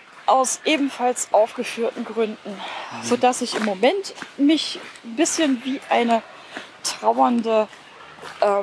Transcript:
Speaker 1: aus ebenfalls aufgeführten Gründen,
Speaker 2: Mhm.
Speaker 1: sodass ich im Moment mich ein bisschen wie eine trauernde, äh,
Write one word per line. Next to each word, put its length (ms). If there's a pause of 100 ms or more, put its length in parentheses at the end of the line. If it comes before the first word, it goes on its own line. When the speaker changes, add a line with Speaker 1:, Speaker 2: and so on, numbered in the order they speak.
(280)
Speaker 1:
aus 360
ebenfalls 680
aufgeführten 720
Gründen, 460
Speaker 2:
Mhm. 540
Speaker 1:
sodass 380
ich 120
im 100
Moment 480 (240)
mich 440 (240)
ein 100
bisschen 500
wie 240
eine 320 (640)
trauernde, 840 (720)
äh, 60 (160)